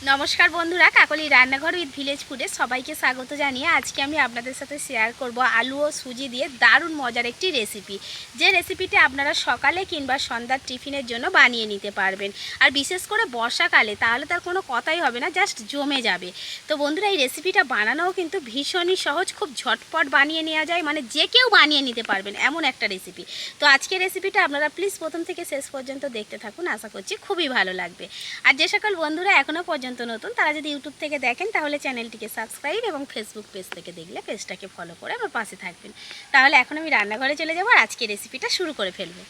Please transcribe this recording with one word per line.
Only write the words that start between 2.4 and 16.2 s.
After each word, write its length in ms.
সবাইকে 460
স্বাগত 400
জানিয়ে 340
আজকে 340
আমি 160
আপনাদের 380
সাথে 220
শেয়ার 400
করব 200
আলু 240
ও 100
সুজি 360
দিয়ে 180
দারুণ 360
মজার 320
একটি 240
রেসিপি, 460
যে 140
রেসিপিটা 500
আপনারা 340
সকালে 500
কিংবা 340
সন্ধ্যার 460
টিফিনের 420
জন্য 240
বানিয়ে 360
নিতে 240
পারবেন। 400
আর 100
বিশেষ 360
করে 180
বর্ষাকালে 640
তাহলে 300
তার 140
কোনো 280
কথাই 320
হবে 200
না, 100
just 260
জমে 320
যাবে। 260